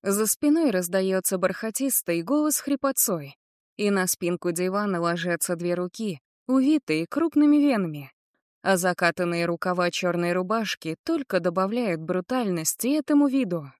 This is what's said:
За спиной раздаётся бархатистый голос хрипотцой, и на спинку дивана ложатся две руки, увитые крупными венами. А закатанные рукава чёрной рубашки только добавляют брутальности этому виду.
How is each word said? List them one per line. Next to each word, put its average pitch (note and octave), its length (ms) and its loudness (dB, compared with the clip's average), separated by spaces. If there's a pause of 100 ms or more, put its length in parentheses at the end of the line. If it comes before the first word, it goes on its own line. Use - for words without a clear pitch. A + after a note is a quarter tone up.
За G3+ 240 0
спиной D4 440 2
раздаётся F#3+ 680 0
бархатистый F#3 840 -2
голос D4 360 0
хрипотцой, A3 760 -2 (400)
и G3+ 140 0
на F#3+ 180 2
спинку F3 420 -2
дивана F#3 500 -2
ложатся E3+ 540 -2
две F3 200 -2
руки, F3+ 460 -6 (280)
увитые C4 580 2
крупными D4 520 4
венами. F#3 540 0 (500)
А G3 140 2
закатанные E3+ 680 0
рукава F3 440 -2
чёрной F3 420 0
рубашки F#3 720 -2
только C#4+ 340 -2
добавляют F#3+ 640 -2
брутальности F#3 880 -2
этому C#4+ 400 4
виду. F3 520 -2